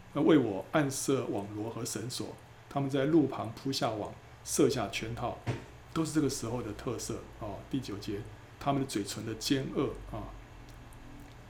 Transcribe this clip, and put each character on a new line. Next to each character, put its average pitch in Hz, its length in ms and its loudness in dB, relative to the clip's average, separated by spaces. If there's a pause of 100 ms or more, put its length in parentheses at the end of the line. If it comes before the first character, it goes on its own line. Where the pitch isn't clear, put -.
(120)
，“那 147 80 2
为 160 160 10
我 107 340 2
暗 147 180 4
设 127 360 2
网 101 300 -2
罗 107 140 -2
和 113 140 -6
绳 120 260 -4
索， 101 260 -6 (340)
他 139 100 -2
们 139 100 2
在 135 160 4
路 151 220 8
旁 107 260 -4
铺 - 180 -4
下 131 180 2
网， 104 240 -2 (320)
设 147 240 6
下 107 200 0
圈 113 260 -4
套。” 117 240 -4 (540)
都 160 120 2
是 135 80 -2
这 156 80 4
个 135 80 6
时 - 160 -2
候 120 160 -2
的 107 120 -4
特 113 240 -2
色 107 180 -4 (260)
啊。 101 180 -6 (100)
第 135 120 0
九 104 160 -4
节 107 240 -4 (380)
，“他 139 120 2
们 135 100 4
的 131 60 -2
嘴 104 160 0
唇 107 220 -6
的 113 100 -4
奸 135 400 2
恶” 139 140 2 (260)
啊。 101 80 -6 (1300)